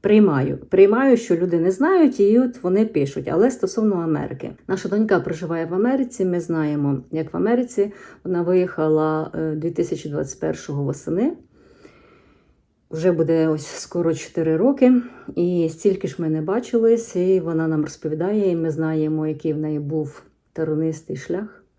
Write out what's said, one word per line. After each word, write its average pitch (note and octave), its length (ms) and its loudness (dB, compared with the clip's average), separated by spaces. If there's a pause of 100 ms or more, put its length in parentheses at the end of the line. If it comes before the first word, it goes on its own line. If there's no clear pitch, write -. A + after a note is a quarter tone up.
приймаю. E3+ 580 4
Приймаю, A3+ 580 6
що - 200 0
люди E3+ 240 0
не F3 100 2
знають, D4+ 500 4
і G#3 200 6
от B3+ 220 -2
вони F#3+ 240 2
пишуть. C#3 460 -4
Але G#3 180 4
стосовно G#3 460 0
Америки. D3+ 540 -4 (180)
Наша F#3 200 -4
донька G#3 320 2
проживає E3 460 -6
в E3+ 80 -6
Америці, B3 500 0
ми F3 160 0
знаємо, D3+ 720 -2
як D#3 220 -6
в E3+ 40 -8
Америці. G#3+ 560 0 (320)
Вона F3 180 -2
виїхала, D#3 920 0
е, D#3 200 -4
дві D#3 160 -4
тисячі E3 400 -4
двадцять D3 300 -6
першого C#3+ 440 -6
восени. E3 480 -2 (1600)
Вже E3 220 0
буде D#3+ 360 2
ось D3+ 180 -2
скоро E3 480 -2
чотири D#3+ 420 -2
роки, B3 460 4 (340)
і F3 360 0
стільки F#3+ 360 -2
ж - 100 -10
ми E3 100 -2
не D#3 140 -2
бачились, A3+ 760 0
і F#3 240 2
вона D#3+ 280 -2
нам D#3 140 0
розповідає, E3+ 680 -2
і E3+ 60 0
ми E3 140 -2
знаємо, D#3 560 -2
який D#3 260 -4
в D3+ 60 -2
неї D3+ 200 -4
був D3 440 -6 (300)
тернистий D#3 640 -4
шлях. F#3 420 -8 (200)